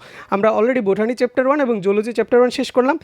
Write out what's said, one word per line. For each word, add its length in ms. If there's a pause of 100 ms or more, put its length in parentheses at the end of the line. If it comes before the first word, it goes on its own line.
(300)
আমরা 280
already 240
বোটানি 340
চ্যাপ্টার 320
ওয়ান 140
এবং 200
জুলজি 320
চ্যাপ্টার 260
ওয়ান 100
শেষ 220
করলাম। 320